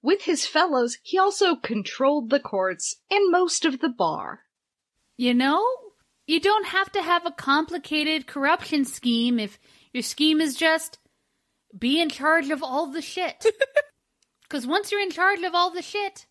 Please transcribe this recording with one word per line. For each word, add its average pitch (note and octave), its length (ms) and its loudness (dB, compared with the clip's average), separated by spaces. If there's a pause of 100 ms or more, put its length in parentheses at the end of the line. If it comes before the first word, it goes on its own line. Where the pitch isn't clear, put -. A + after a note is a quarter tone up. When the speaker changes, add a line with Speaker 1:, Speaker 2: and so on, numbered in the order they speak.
Speaker 1:
With F4 200 2
his - 220 -2
fellows, C4+ 560 0
he - 160 -4
also F#4+ 380 2
controlled B3 720 -2
the C#4 100 4
courts F#3 580 -4 (120)
and G4 220 4
most F4 340 2
of C4+ 140 0
the D#4+ 100 0
bar. E3 520 -4 (760)
Speaker 2:
You B3 160 2
know, C#4 320 4 (640)
you D#4+ 120 2
don't G4+ 280 2
have F#4+ 240 -2
to G4+ 100 -2
have F4 240 0
a E4+ 60 -4
complicated D4+ 960 -2
corruption D4 580 0
scheme A#3+ 540 0
if G#3 180 -8 (360)
your A#3+ 100 -4
scheme D#4 380 2
is C#4+ 140 -2
just D#4+ 440 0 (760)
be B3+ 220 0
in E4 100 0
charge D4+ 420 0
of C#4+ 100 -4
all C#4+ 300 -4
the D#4 100 -8
shit. - 500 -6
Speaker 1:
<laughs> - 40 -2 (920)
Speaker 2:
'Cause B3+ 200 -6
once G4 240 0
you're G4+ 100 -2
in F#4+ 80 -2
charge F#4 320 0
of E4+ 140 -4
all F4 160 2
the F4 100 -8
shit G4+ 480 -8